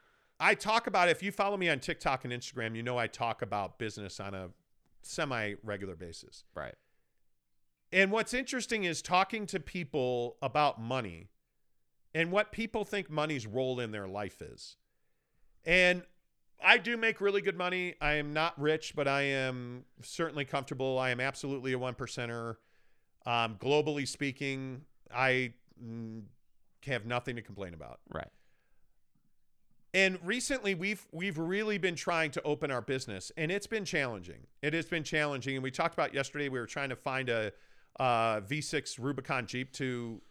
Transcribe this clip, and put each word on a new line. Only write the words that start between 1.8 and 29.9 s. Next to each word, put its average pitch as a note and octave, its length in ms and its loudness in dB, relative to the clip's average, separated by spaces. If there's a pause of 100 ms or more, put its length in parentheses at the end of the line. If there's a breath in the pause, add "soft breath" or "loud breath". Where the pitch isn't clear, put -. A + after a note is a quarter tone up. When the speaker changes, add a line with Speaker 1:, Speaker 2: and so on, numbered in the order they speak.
Speaker 1:
and B2 80 -4
Instagram, A2+ 420 -4
you A2+ 80 -4
know B2 140 0
I A#2 100 2
talk A2+ 340 -2
about G2+ 380 -2
business G#2 400 -6
on G2 140 -6
a F#2+ 160 -8 (520)
semi-regular G#2 920 -4
basis. - 480 -14 (120)
Speaker 2:
Right. C2+ 200 -8 (1160)
Speaker 1:
And F#3+ 200 6
what's A3 220 2
interesting A#3+ 520 -2
is E3 180 0
talking F#3+ 440 2
to F#3+ 120 -4
people B2+ 840 -2
about C#3 400 2
money G#2+ 480 -4 (840)
and E3 160 2
what G#3 200 2
people A3 340 -2
think G3 240 -4
money's D3+ 360 0
role B2+ 340 0
in A2+ 120 -4
their G2+ 160 -6
life G2 340 -6
is. - 360 -16 (880)
And F3+ 380 6 (600)
I G#3+ 160 10
do A#3 180 -2
make A3+ 240 0
really G3+ 200 4
good E3+ 160 0
money. F3+ 440 0
I D3 120 4
am D3 200 0
not D#3 260 2
rich, D#3 360 2
but C#3+ 120 2
I C#3 160 4
am B2+ 600 -2 (160)
certainly D3+ 420 -4
comfortable. C3+ 540 0
I B2+ 140 2
am B2 80 0
absolutely C3 540 -2
a B2+ 40 0
one B2+ 160 -2
percenter. A#2 640 -6 (680)
Um, A#2 340 2
globally D3 480 2
speaking, C3+ 760 -4 (320)
I, B2+ 400 2 (280)
mm, A2+ 420 -10 (600)
have A#2+ 200 -2
nothing A#2+ 300 -2
to A#2 60 -8
complain F#2+ 320 -10
about. C2+ 260 -14 (120)
Speaker 2:
Right. - 160 -6 (1700)